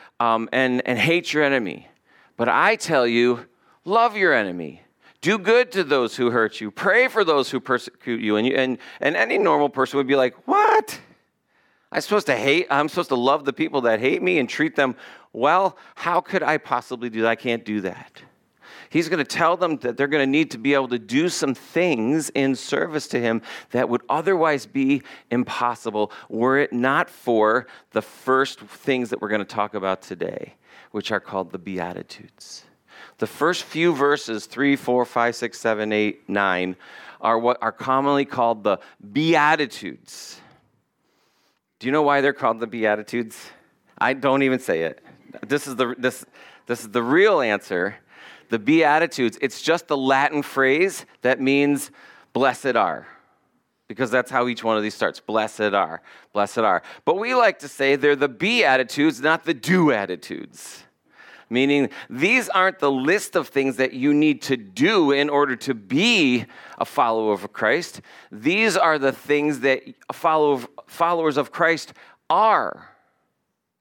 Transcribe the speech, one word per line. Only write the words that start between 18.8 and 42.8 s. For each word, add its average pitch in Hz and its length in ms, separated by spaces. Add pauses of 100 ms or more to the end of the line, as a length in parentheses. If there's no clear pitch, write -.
He's 160 220
gonna 160 140
tell 170 340
them 165 200
that 123 200
they're 139 80
gonna 139 200
need 147 260
to 123 60
be 135 140
able 135 160
to 120 100
do 123 300
some 139 260
things 151 760
in 135 260
service 156 520
to 127 120
him 113 220 (300)
that 120 180
would 120 180
otherwise 160 560
be 135 380 (280)
impossible 117 800 (200)
were 127 280
it 143 140
not 135 380
for 117 560 (240)
the 110 120
first - 560
things 123 520
that 123 100
we're 104 80
gonna 104 160
talk 104 300
about 95 260
today, - 540 (380)
which 104 180
are 104 100
called 95 300
the 92 80
Beatitudes. 90 1080 (540)
The 113 80
first 170 380
few 165 300
verses, 139 520
three, 139 300
four, 123 280
five, 117 300
six, - 240
seven, 107 340
eight, 107 360
nine, 92 480 (440)
are 113 180
what 120 220
are 113 120
commonly 139 520
called 113 400
the 101 140 (340)
Beatitudes. 147 1300 (1400)
Do 117 80
you 131 60
know 156 100
why 143 180
they're 135 120
called 113 280
the 117 60
Beatitudes? 110 720 (600)